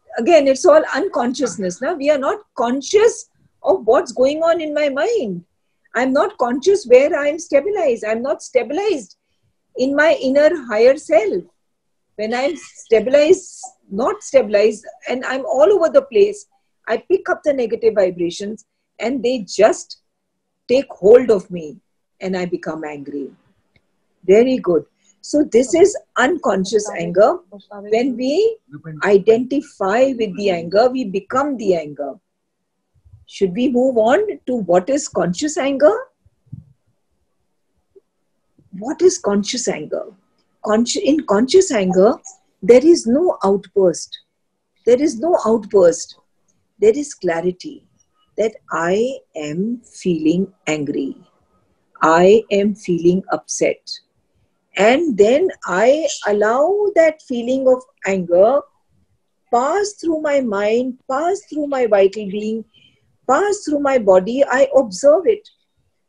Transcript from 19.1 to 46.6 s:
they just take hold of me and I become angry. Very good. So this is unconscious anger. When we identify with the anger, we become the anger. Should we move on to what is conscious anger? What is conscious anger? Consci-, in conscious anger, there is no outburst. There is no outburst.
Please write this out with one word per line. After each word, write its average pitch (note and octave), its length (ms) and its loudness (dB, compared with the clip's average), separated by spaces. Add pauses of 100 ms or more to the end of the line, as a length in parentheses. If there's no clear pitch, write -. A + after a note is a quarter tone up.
they B3 180 -2
just - 600 0 (680)
take C4+ 220 0
hold A3+ 400 4
of G3 220 0
me D#3+ 280 -12 (420)
and F#3 160 -4
I F3+ 80 -4
become D#3+ 400 -8
angry. C#3+ 460 -10 (920)
Very B3 340 4
good. F3 280 -2 (360)
So D4 220 0
this - 300 0
is - 240 4 (180)
unconscious A3 800 0
anger. F#3+ 420 2 (500)
When A#3+ 260 -2
we E4 420 -2 (460)
identify A#3+ 1120 0
with G3 200 -6
the G3+ 140 -2
anger, F3 380 0
we B3+ 160 -6
become B3 520 -4
the G3 180 0
anger. D3 380 -8 (1160)
Should F#3 240 -2
we B3 160 -2
move B3 280 0
on D4 500 2
to B3 80 -4
what F#3 340 0
is C#4 200 -2
conscious G3 480 -4
anger? C#4 360 2 (2750)
What A3 300 -8
is F4+ 160 4
conscious G#3 500 -4
anger? D#3 360 -6 (600)
Consci-, A#3 400 0
in D4+ 220 0
conscious C4 460 2
anger, F#3+ 420 2 (500)
there B3 220 6
is E4 200 4
no D4 380 0
outburst. G3 720 -2 (680)
There B3 160 4
is C4+ 180 -2
no E4 260 0
outburst. G3 720 0 (640)